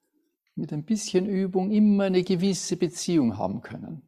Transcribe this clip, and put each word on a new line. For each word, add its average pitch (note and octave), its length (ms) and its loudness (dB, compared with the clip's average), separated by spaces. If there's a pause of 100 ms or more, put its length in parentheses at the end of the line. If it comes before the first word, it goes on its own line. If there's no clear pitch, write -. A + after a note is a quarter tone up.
(560)
mit D#3+ 180 -6
ein D3+ 100 -4
bisschen G#3 440 0
Übung F#3+ 420 0
immer G#3 360 4
eine F#3 180 2
gewisse F3+ 520 0
Beziehung D#3 600 0
haben G2+ 240 -4
können. - 460 -14